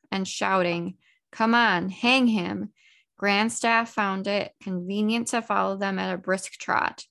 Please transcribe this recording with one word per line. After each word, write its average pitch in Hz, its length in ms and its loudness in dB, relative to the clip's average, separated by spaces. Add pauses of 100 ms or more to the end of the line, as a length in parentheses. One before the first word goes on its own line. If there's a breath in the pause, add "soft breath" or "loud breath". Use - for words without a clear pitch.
(100)
and 190 160 -2
shouting, 185 720 0 (340 soft breath)
"Come 226 240 2
on, 190 360 2
hang 247 360 2
him," 202 460 0 (440 soft breath)
Grandstaff 226 760 2
found 190 360 -2
it 202 340 -2
convenient 202 680 -2
to 233 140 0
follow 196 340 0
them 196 240 -2
at 185 120 -2
a 180 60 -4
brisk 185 340 -4
trot. - 580 -2